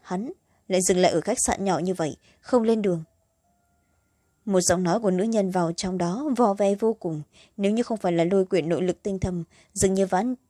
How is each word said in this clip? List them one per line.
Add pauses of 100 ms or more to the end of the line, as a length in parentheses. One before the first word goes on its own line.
hắn, (360)
lại
dừng
lại
ở
khách
sạn
nhỏ
như
vậy, (240)
không
lên
đường. (1400)
Một
giọng
nói
của
nữ
nhân
vào
trong
đó
vò
ve
vô
cùng, (340)
nếu
như
không
phải
là
Lôi
Quyển
nội
lực
tinh
thâm, (280)
dường
như
Vãn (160)